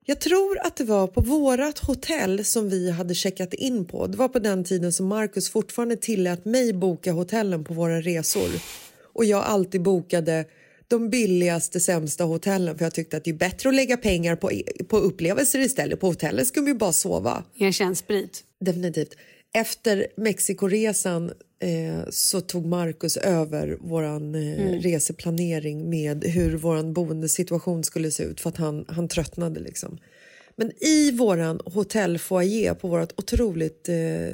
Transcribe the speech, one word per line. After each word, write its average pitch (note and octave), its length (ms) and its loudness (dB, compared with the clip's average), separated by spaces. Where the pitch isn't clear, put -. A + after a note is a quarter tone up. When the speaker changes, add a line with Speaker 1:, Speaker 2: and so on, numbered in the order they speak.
Speaker 1:
Jag C#4+ 160 -2
tror F#4+ 380 2
att E4+ 160 -4
det C#4+ 80 -4
var G#3 240 4
på - 140 2
vårat C#4 580 2
hotell A#3+ 680 0
som G#3+ 240 0
vi F3+ 220 0
hade F3 240 -2
checkat F#3 380 -2
in A#3+ 320 -2
på. - 220 -4
Det F#3+ 100 -6
var B3+ 120 4
på B3+ 100 0
den G3 240 0
tiden F3 300 0
som F#3+ 140 0
Marcus G#3 420 -2
fortfarande A#3 460 -2
tillät F#3 500 -2
mig A#3 280 2
boka F3+ 380 0
hotellen F3+ 520 0
på E3+ 100 -8
våra E3 280 0
resor. E3+ 480 -2
Och A3+ 120 2
jag G3+ 180 4
alltid F#3+ 380 2
bokade E3+ 640 2
de A#3 220 2
billigaste, F3+ 680 2
sämsta E3 440 0
hotellen, E3+ 540 0
för E3+ 80 0
jag E3 80 -2
tyckte D#3+ 240 -4
att D3+ 60 -6
det E3+ 60 -4
är D#3+ 60 -2
bättre F#3 340 0
att C4+ 60 4
lägga B3 220 4
pengar E3+ 380 2
på, F3+ 160 -2
på G#3+ 100 4
upplevelser G3 640 2
istället. E3 400 0
På F#3+ 80 0
hotellet F3 400 0
skulle D4 180 -2
vi C#4+ 80 2
bara G3+ 200 0
sova. C#3 500 0
Speaker 2:
Erkänn F#3+ 400 2
sprit. - 480 -4
Speaker 1:
Definitivt. F3 500 -2
Efter A3 540 0
Mexikoresan, G3+ 1120 0
eh, D#3+ 480 -2
så - 320 0
tog F3 240 -4
Marcus E3+ 520 -2
över D#3 640 0
våran, D3+ 540 -4
eh, D#3 60 -2
Speaker 2:
Mm. F3+ 200 0
Speaker 1:
reseplanering E3 1080 -2
med D3+ 360 -2
hur E3 320 2
våran D#3+ 360 0
boendesituation E3 880 0
skulle D#3+ 280 -2
se E3 120 -4
ut, D#3 180 -6
för E3+ 80 -4
att E3+ 80 -4
han, D3+ 300 -2
han E3+ 200 -4
tröttnade E3 520 -4
liksom. - 380 -10
Men A3 160 -2
i D4+ 280 6
våran F3 540 2
hotellfoyer F#3+ 1080 2
på F#3+ 140 -6
vårt E3+ 320 0
otroligt, F#3 680 0
eh, E3+ 60 0